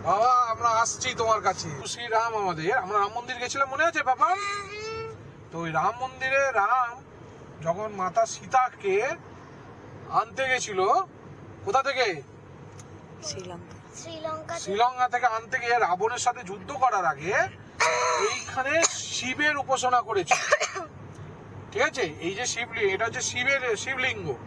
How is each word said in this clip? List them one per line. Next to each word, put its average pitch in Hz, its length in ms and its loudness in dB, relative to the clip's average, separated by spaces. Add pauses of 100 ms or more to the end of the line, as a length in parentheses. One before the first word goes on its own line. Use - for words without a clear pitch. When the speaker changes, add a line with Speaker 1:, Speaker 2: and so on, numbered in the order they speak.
Speaker 1:
বাবা, 220 300 6
আমরা 226 360 4
আসছি 233 440 2
তোমার 233 280 2
কাছে। 180 280 0 (180)
শ্রীরাম 226 480 0
আমাদের, 185 420 0
আমরা 208 220 2
রাম 202 140 2
মন্দির 247 240 -6
গেছিলাম, 262 320 0
মনে 294 160 2
আছে 330 180 2
বাবা? 254 220 4
Speaker 2:
হুম। 403 920 -4 (360)
Speaker 1:
তো 165 80 -8
ওই 165 120 -4
রাম 160 280 2
মন্দিরে 262 520 0
রাম 226 500 2 (640)
যখন 190 320 -2
মাতা 175 300 2
সীতাকে 254 840 2 (1040)
আনতে 220 380 0
গেছিল, 214 380 2 (800)
কোথা 269 180 4
থেকে? 254 380 0 (1000)
Speaker 3:
শ্রীলঙ্কা। - 800 -12
Speaker 2:
শ্রীলঙ্কা 320 520 -8
থেকে। 339 60 -6
Speaker 1:
শ্রীলঙ্কা 247 500 2
থেকে 247 160 0
আনতে 226 340 0
গিয়ে 240 200 2
রাবণের 202 380 2
সাথে 247 260 0
যুদ্ধ 190 280 -10
করার 226 340 2
আগে 156 280 0 (880)
এইখানে 320 640 0
শিবের 294 720 0
উপাসনা 247 440 2
করেছিল, 220 360 2 (1300)
ঠিক - 100 0
আছে? 302 200 2
এই 330 340 -2
যে 440 100 -4
শিবলি-, - 440 0
এটা 226 160 0
হচ্ছে 233 160 -4
শিবের, 247 560 0
শিবলিঙ্গ। 247 520 -2 (180)